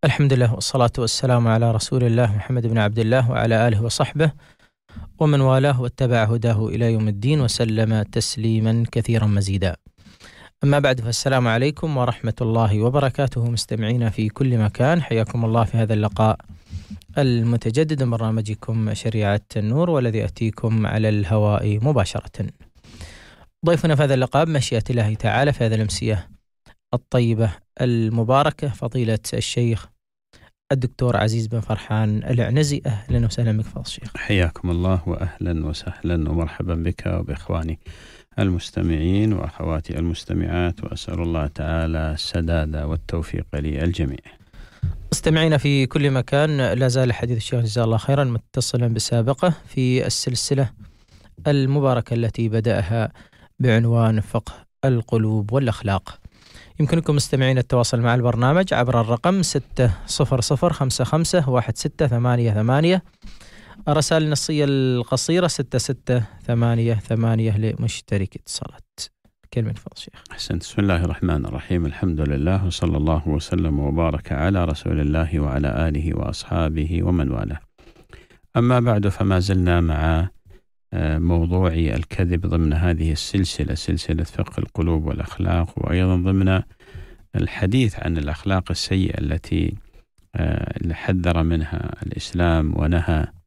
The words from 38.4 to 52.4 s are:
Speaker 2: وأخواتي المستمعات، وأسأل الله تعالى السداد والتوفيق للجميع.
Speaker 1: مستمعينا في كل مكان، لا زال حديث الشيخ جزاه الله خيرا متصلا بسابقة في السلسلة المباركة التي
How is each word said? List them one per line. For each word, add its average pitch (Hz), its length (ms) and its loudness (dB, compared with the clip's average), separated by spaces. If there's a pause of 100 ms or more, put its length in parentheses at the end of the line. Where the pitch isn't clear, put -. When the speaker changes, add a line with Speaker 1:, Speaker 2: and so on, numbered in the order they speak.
Speaker 2:
وأخواتي 80 640 -4
المستمعات، 85 840 -2
وأسأل 85 380 -8
الله 82 260 -2
تعالى 80 640 -2
السداد 80 640 -2
والتوفيق 80 800 -4
للجميع. 76 680 -2 (920)
Speaker 1:
مستمعينا 160 460 2
في 139 280 2
كل 143 260 0
مكان، 135 640 0
لا 127 140 2
زال 123 260 2
حديث 120 240 -2
الشيخ 120 220 -2
جزاه 117 240 0
الله 113 140 2
خيرا 139 260 0
متصلا 120 640 -2
بسابقة 120 640 0 (140)
في 127 380 0
السلسلة 127 640 -2 (760)
المباركة 135 680 2
التي 117 360 -2